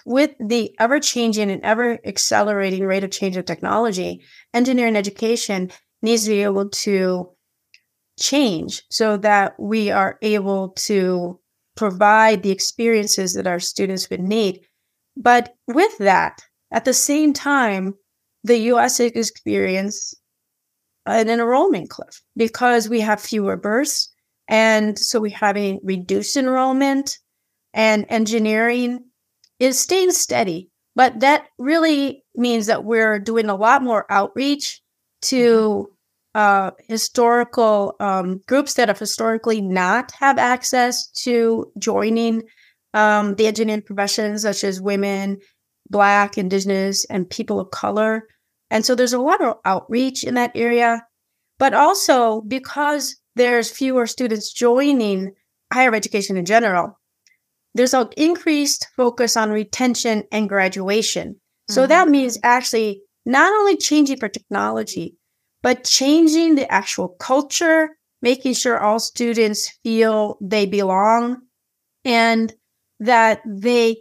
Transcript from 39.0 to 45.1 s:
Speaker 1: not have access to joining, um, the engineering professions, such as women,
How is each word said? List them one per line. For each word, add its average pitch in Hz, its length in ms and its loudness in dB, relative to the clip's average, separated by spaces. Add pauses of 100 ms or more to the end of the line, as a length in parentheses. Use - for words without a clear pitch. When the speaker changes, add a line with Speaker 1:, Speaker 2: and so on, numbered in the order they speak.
Speaker 1:
not 190 580 -2
have 269 180 4
access 247 680 0 (160)
to 226 560 0
joining, 226 640 0 (500)
um, 208 420 2
the 214 120 2
engineering 214 340 -2
professions, 208 640 -4
such 202 200 -4
as 190 180 -4
women, 196 560 -4 (520)